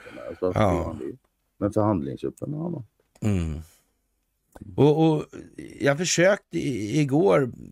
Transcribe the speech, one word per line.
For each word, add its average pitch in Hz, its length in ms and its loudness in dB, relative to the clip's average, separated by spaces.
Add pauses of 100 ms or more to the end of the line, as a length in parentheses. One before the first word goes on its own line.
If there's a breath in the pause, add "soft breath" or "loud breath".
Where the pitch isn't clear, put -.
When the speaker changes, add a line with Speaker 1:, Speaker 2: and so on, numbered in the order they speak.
Speaker 1:
som 60 80 -18
helst, 62 220 -14
så 90 60 -4
Speaker 2:
Ja. 92 80 0
Speaker 1:
förstår 92 300 2
han 80 160 -8
det. 65 180 -10 (400)
Men 101 160 -2
förhandlingsöppen 95 800 -2
har 156 100 -6
han 175 80 -6
varit. 123 140 -8 (360)
Speaker 2:
Mm. 85 380 0 (1160 soft breath)
Och, 151 400 4
och - 100 -4 (540)
jag 143 180 2
försökte 175 600 2
i-, 123 440 -2
igår, 147 500 4 (200)